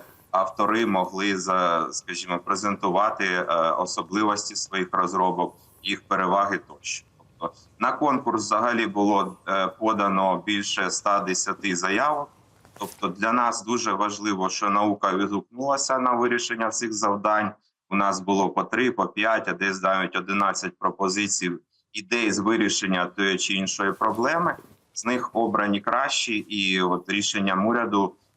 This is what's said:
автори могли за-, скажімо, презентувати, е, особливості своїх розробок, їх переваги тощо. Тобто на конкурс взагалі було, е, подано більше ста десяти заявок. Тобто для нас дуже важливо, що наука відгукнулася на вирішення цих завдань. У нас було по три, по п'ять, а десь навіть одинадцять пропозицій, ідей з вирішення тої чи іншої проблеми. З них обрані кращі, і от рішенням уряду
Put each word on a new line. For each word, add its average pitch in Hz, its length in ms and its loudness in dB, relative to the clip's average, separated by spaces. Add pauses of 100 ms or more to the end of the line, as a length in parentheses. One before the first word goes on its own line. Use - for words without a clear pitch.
(320)
автори 104 540 2
могли 95 520 0
за-, 90 540 2
скажімо, 90 480 -6
презентувати, 101 840 0
е, 90 180 0 (280)
особливості 101 840 -2
своїх 92 360 -4
розробок, 90 640 0 (280)
їх 98 240 -6
переваги 95 500 0 (100)
тощо. - 380 -12 (340)
Тобто - 160 -8 (240)
на 123 120 0
конкурс 127 520 0
взагалі 110 440 0
було, 98 480 2 (120)
е, 95 200 0
подано 95 760 0
більше 101 400 -2
ста 101 340 0
десяти 95 560 -2
заявок. 123 540 0 (500)
Тобто - 280 -6
для 101 260 -2
нас 120 300 2
дуже 110 300 0
важливо, 101 560 0
що 104 200 -2
наука 101 440 2
відгукнулася 120 880 0
на 127 120 2
вирішення 120 580 0
цих 110 240 -4
завдань. 104 580 2 (380)
У 95 60 -2
нас 98 240 2
було 95 300 2
по 95 140 -2
три, 120 280 0
по 95 140 0
п'ять, 104 420 0
а 90 60 0
десь 92 280 -2
навіть 95 340 0
одинадцять 95 640 -2
пропозицій, 95 720 -2 (420)
ідей 110 380 -2
з 95 80 -2
вирішення 98 640 2
тої 98 320 0
чи 98 160 -2
іншої 95 400 0
проблеми. 135 640 0 (360)
З - 120 -10
них 120 280 -2
обрані 101 480 0
кращі, 120 560 0
і 98 440 0
от 90 280 0
рішенням 98 580 0
уряду 107 460 0 (240)